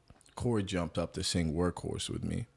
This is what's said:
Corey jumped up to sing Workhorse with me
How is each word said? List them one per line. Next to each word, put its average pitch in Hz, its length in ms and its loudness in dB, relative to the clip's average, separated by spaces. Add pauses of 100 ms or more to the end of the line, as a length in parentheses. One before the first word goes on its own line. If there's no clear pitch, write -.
(360)
Corey 117 280 2
jumped 87 340 -2
up 85 160 0
to 82 100 -2
sing 82 300 2
Workhorse 85 560 0
with - 140 -4
me 85 220 -2 (120)